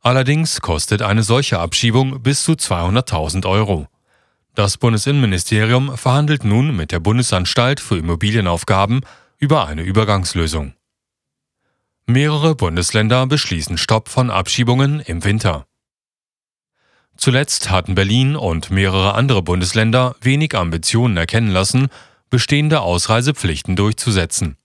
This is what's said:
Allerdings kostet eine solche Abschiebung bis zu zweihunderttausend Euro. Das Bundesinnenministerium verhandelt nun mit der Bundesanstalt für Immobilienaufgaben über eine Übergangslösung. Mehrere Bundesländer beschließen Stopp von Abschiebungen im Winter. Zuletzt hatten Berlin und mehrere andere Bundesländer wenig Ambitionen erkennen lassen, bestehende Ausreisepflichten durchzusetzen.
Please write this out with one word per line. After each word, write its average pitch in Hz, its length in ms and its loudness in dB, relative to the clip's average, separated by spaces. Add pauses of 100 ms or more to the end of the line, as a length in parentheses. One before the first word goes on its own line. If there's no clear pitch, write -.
Allerdings 135 600 0
kostet 92 400 -2
eine 107 220 0
solche 113 360 0
Abschiebung 123 600 0
bis 139 220 -2
zu 160 120 2
zweihunderttausend 87 880 -2
Euro. 95 420 0 (640)
Das 101 240 0
Bundesinnenministerium 117 1200 0
verhandelt 147 460 0
nun 120 320 2
mit 80 160 -4
der 87 80 -2
Bundesanstalt 117 800 0
für - 180 -2
Immobilienaufgaben 95 1040 0 (360)
über 143 280 2
eine 76 160 -8
Übergangslösung. 90 920 0 (1300)
Mehrere 147 500 2
Bundesländer 107 720 0
beschließen 87 500 -2
Stopp - 300 0
von 127 240 0
Abschiebungen 123 680 0
im 85 240 -8
Winter. 101 420 0 (1500)
Zuletzt 131 520 0
hatten 92 260 0
Berlin 123 420 2
und 82 340 -4
mehrere 98 420 2
andere 117 300 2
Bundesländer 110 760 0
wenig 143 340 0
Ambitionen 87 640 0
erkennen 104 340 0
lassen, 110 380 2 (400)
bestehende 147 500 2
Ausreisepflichten 92 960 0
durchzusetzen. 98 880 -2